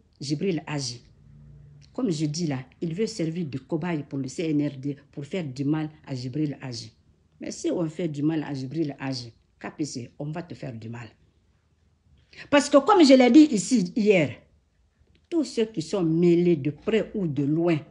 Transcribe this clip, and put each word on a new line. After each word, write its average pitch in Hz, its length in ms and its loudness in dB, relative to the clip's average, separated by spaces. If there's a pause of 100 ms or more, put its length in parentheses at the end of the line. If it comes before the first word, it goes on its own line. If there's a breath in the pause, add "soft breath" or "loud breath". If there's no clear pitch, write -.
(200)
Jibril 156 480 -4
Aji. 131 340 -8 (880)
Comme 254 200 -2
je 151 140 -2
dis 160 200 -4
là, 131 180 -4 (160)
il 165 140 -6
veut 214 140 -2
servir 170 360 -6
de 135 140 -8
cobaye 156 460 -6
pour 139 160 -8
le 131 80 -6
C 170 160 -8
N 147 240 0
R 139 100 -10
D, 139 180 -8 (140 soft breath)
pour 143 160 -14
faire 185 180 -6
du 135 200 -8
mal 156 260 -2 (160)
à 139 80 -10
Jibril 131 480 -6
Aji. 113 300 -12 (480)
Mais - 100 -10
si - 220 -6
on 175 160 -2
fait 170 180 -6
du 143 160 -6
mal 156 220 0
à 147 100 -8
Jibril 139 460 -6
Aji, 123 320 -8 (260)
K 202 180 -14
P 156 80 -6
C, 123 320 -10
on 147 140 -8
va 170 140 -8
te - 100 -16
faire 135 180 -12
du 113 160 -14
mal. 117 200 -14 (1400 loud breath)
Parce 285 220 4
que 294 60 8
comme 349 280 6
je 262 100 10
l'ai 247 180 8
dit 302 200 10
ici 196 440 0
hier, 190 340 4 (1000)
tous 330 140 0
ceux 233 220 -4
qui 220 180 -6
sont 190 220 -2
mêlés 170 500 4
de 143 160 -2
près 208 460 -2
ou 196 100 -2
de 143 160 -2
loin 160 380 2 (100)